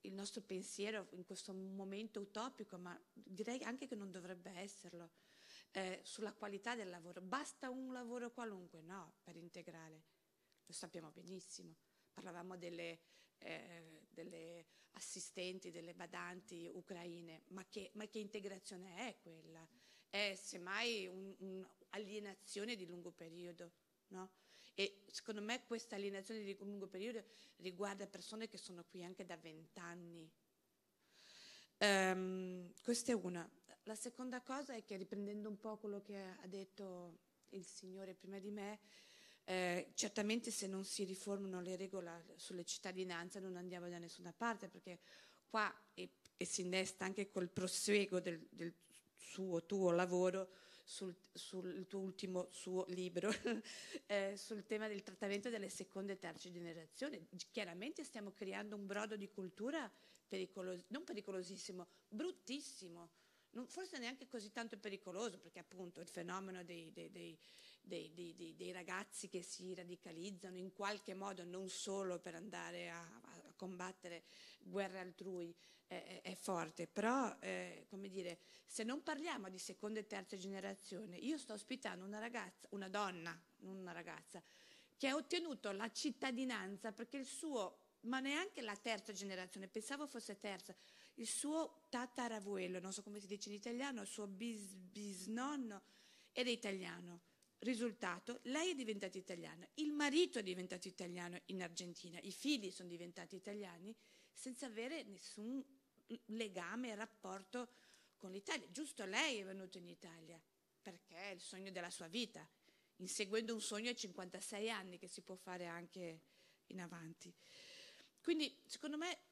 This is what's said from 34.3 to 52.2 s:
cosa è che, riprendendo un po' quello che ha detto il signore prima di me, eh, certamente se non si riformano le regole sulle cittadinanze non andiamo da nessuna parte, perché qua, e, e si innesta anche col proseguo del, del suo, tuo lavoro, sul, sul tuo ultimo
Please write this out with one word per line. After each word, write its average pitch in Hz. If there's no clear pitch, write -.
cosa 269
è 220
che, 202
riprendendo 208
un 208
po' 214
quello 202
che 202
ha 190
detto 185
il 190
signore 185
prima 190
di 196
me, 208
eh, 180
certamente 220
se 202
non 190
si 202
riformano 190
le 180
regole 175
sulle 175
cittadinanze 185
non 185
andiamo 175
da 175
nessuna 170
parte, 226
perché 175
qua, 214
e, 180
e -
si -
innesta 185
anche 196
col 180
proseguo 196
del, 170
del 170
suo, 180
tuo 190
lavoro, 180
sul, 185
sul 185
tuo 196
ultimo 185